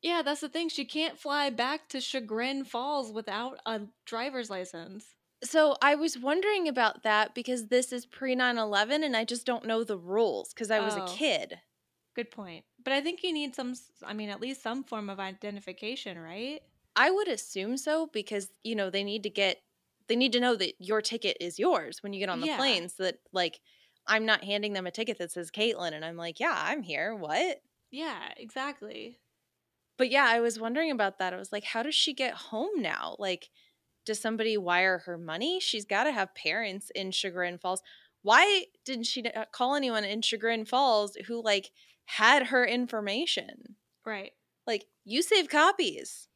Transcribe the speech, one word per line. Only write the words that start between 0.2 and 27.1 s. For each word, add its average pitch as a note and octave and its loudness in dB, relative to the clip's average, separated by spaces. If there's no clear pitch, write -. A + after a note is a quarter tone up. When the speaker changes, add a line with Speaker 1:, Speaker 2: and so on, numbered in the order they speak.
Speaker 1:
that's C#4+ 0
the D4+ -6
thing. E4 -2
She C#4+ -4
can't D#4 -4
fly C#4+ -2
back B3+ -4
to C4+ -6
Chagrin B3+ -4
Falls B3+ -4
without A3 -6
a A3 -2
driver's B3 -4
license. F#3 -10
Speaker 2:
So, D4+ 4
I C#4+ 6
was D4+ -2
wondering F4+ 0
about A#3+ 2
that G#3+ 2
because A#3+ -4
this B3 2
is B3 -6
pre C4 -4
nine B3 2
eleven, A3 2
and C4+ 0
I A3 2
just A#3 -6
don't A#3+ -2
know A3+ 0
the G#3 -4
rules F3 0
'cause G#3+ -6
I G#3+ 4
was G#3+ 0
a - -
Speaker 1:
Oh. G3 -4
Speaker 2:
kid. F#3 -2
Speaker 1:
Good - -8
point. F3+ -16
But C4 0
I C#4 4
think E4+ -4
you F4+ -2
need D4 -4
some B3 -6
s-, - -14
I - -10
mean, G#3+ -6
at G3 -10
least C4 -6
some B3+ -4
form G#3+ -8
of G3 -8
identification, G3 -8
right? G#3 -8
Speaker 2:
I C4 8
would G4 2
assume G#3+ -2
so D#4 0
because, G#3 -4
you A3+ -2
know, G3 0
they G3 0
need G#3 -4
to G#3 -4
get, G3 0
they A3+ 2
need B3 4
to A#3+ 4
know B3 4
that F#3 -2
your G#3 0
ticket A3 -2
is F3 -6
yours G#3 2
when G3+ -8
you G3 -6
get G3+ -2
on F3+ -2
the D4 -2
Speaker 1:
Yeah. - 0
Speaker 2:
plane A#3 0
so - -6
that, - -2
like, F3 0
I'm A3 2
not A3 2
handing G#3 -2
them F#3 -4
a F3+ -4
ticket A3 -4
that F3 -6
says E3 -8
Caitlin, G3+ 0
and D3+ -10
I'm E3+ -10
like, E3+ -10
"Yeah, D#4 0
I'm A3 -2
here. E3+ -4